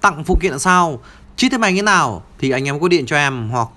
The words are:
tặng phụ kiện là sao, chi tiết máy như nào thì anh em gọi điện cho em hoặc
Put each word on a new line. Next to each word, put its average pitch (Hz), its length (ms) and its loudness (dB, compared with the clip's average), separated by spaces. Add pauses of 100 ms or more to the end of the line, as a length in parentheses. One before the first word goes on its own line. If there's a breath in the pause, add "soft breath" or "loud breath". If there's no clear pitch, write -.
tặng 160 220 0
phụ 180 180 0
kiện 165 100 0
là 127 60 -6
sao, 175 440 2 (340 loud breath)
chi 254 140 2
tiết 262 80 -2
máy 208 160 0
như 190 80 0
nào 160 420 0 (160)
thì 135 100 -2
anh 131 180 -2
em 143 120 -4
gọi 175 100 0
điện 170 160 2
cho 151 100 -4
em 135 340 -2
hoặc 120 280 -2